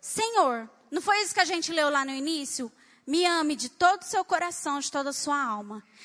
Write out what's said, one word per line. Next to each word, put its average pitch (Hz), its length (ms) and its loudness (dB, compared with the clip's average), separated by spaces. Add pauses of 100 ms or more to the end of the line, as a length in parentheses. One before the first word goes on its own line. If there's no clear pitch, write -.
Senhor. 320 680 0 (180)
Não 294 140 -4
foi 415 200 4
isso 359 120 -4
que 403 60 4
a 359 40 6
gente 330 280 -2
leu 302 180 2
lá 277 140 2
no 269 80 -6
início? 269 580 -4 (340)
"Me 339 220 2
ame 311 300 2
de 233 120 -6
todo 359 340 4
o - 40 -14
seu 370 180 0
coração, 320 540 -2
de - 140 -6
toda 277 180 -2
a - 20 -4
sua 285 300 -2
alma." 208 400 -6 (220)